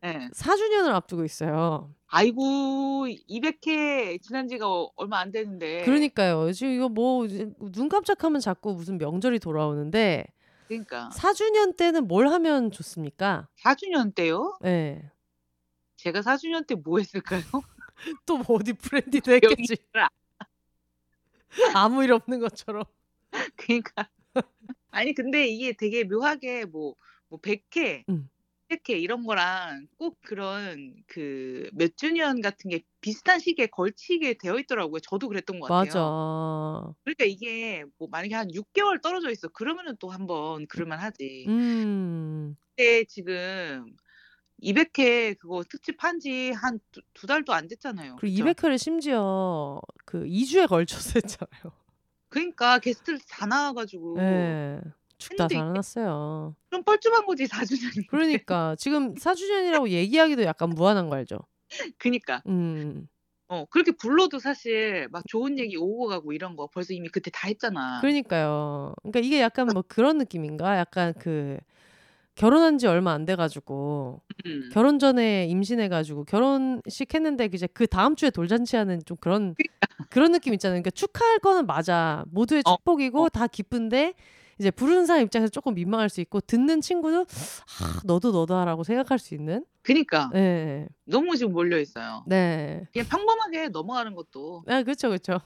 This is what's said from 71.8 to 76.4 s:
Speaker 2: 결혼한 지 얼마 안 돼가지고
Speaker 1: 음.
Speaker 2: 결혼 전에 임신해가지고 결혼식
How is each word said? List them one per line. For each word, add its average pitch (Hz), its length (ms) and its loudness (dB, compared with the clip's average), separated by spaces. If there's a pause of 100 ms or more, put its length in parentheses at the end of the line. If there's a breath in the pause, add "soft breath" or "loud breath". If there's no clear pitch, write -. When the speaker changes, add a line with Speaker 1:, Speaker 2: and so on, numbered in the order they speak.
Speaker 2:
결혼한 294 440 8
지 240 80 4
얼마 175 240 4
안 156 140 -2
돼가지고 147 960 -4 (240)
Speaker 1:
음. 143 280 -8
Speaker 2:
결혼 269 260 6
전에 233 480 4
임신해가지고 180 760 0
결혼식 262 920 0